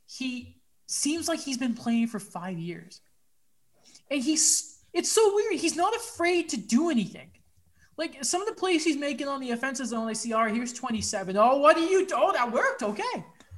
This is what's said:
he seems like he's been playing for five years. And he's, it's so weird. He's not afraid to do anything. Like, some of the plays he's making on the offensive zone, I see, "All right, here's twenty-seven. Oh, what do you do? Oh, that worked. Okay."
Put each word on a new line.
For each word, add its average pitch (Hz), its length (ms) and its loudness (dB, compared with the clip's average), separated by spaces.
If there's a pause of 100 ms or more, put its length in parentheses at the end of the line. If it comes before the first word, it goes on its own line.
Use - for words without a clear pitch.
he 254 500 -10 (300)
seems 320 420 -2
like 320 120 -2
he's 262 180 -6
been 247 160 -2
playing 233 340 0
for 220 120 -6
five 180 380 -10
years. 170 420 -10 (1120)
And 277 120 -2
he's, - 560 2 (140)
it's 349 180 0
so 415 240 4
weird. 415 200 2
He's 294 220 0
not 392 200 2
afraid 349 540 0
to 277 80 -4
do 277 320 2
anything. 190 400 -2 (640)
Like, 320 280 -8
some 359 180 -2
of 415 60 -4
the 440 60 -6
plays 359 300 0
he's 311 120 2
making 285 320 -4
on 277 120 -4
the 254 120 -4
offensive 262 340 -4
zone, 226 220 -4
I 220 60 -4
see, 226 180 -6
"All 220 120 4
right, 220 100 0
here's 240 180 -2
twenty-seven. 202 640 -4
Oh, 247 220 6
what 302 180 8
do 330 60 0
you 370 240 4
do? 311 100 -4
Oh, 320 160 4
that 240 180 0
worked. 494 320 0
Okay." 226 420 -4 (340)